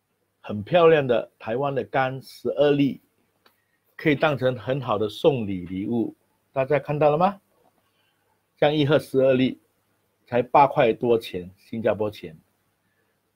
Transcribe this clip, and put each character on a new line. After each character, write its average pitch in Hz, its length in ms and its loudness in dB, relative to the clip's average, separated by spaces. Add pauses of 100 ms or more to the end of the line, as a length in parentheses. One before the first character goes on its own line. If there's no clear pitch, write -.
(400)
很 104 240 -10
漂 165 240 4
亮 156 180 6
的 120 320 0
台 110 200 -8
湾 139 180 -4
的 117 100 -4
柑， 131 400 -4
十 - 260 -12
二 143 200 2
粒， 143 300 0 (960)
可 - 120 -2
以 147 60 2
当 151 220 0
成 127 180 -2
很 131 240 -6
好 120 180 -2
的 104 120 -2
送 131 360 0
礼 95 200 -8
礼 92 200 -8
物。 117 300 -4 (380)
大 135 100 -2
家 147 160 0
看 147 180 -6
到 147 120 2
了 147 80 2
吗？ 190 240 -2 (1120)
这 - 100 0
样 147 80 2
一 151 120 2
盒 147 120 2
十 131 220 -2
二 131 140 4
粒， 127 260 0 (640)
才 120 160 -2
八 143 240 4
块 135 280 2
多 117 260 0
钱， 90 380 -10
新 - 240 -12
加 110 120 0
坡 104 160 -4
钱。 80 280 -16 (1000)